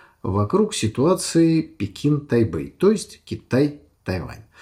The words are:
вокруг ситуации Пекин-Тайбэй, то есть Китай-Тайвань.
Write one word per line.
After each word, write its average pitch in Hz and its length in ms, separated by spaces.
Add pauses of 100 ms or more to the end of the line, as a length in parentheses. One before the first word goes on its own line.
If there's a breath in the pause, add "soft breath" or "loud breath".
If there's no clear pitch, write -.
(220 loud breath)
вокруг 104 520
ситуации 165 880
Пекин-Тайбэй, 120 1120
то 190 140
есть - 340
Китай-Тайвань. - 1160 (200 loud breath)